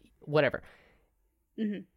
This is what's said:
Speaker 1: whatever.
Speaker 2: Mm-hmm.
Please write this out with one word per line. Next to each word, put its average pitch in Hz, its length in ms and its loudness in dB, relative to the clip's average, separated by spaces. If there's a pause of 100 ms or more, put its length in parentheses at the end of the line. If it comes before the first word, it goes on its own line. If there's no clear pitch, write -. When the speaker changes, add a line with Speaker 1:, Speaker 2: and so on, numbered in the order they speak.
(200)
Speaker 1:
whatever. 147 420 0 (960)
Speaker 2:
Mm-hmm. 208 220 -2 (160)